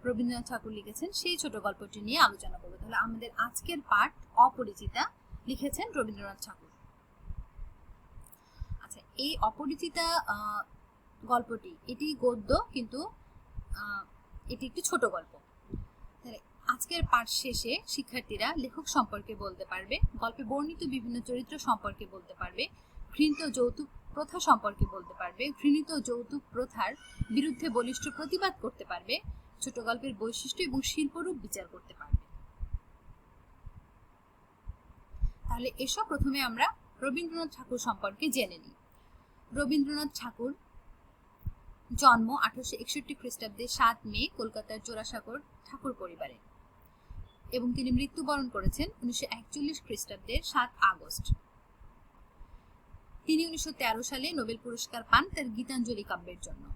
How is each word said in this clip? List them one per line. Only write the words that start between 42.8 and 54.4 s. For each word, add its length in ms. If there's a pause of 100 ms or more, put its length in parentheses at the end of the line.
খ্রিস্টাব্দে 540
সাত 380
মে 300
কলকাতার 480
জোড়াসাঁকোর 580 (240)
ঠাকুর 320
পরিবারে 400 (1120)
এবং 200
তিনি 180
মৃত্যুবরণ 580
করেছেন 400 (140)
উনিশশো 280
একচল্লিশ 520
খ্রিস্টাব্দের 600
সাত 280 (100)
আগস্ট। 540 (1900)
তিনি 200
উনিশশো 260
তেরো 300
সালে 300
নোবেল 300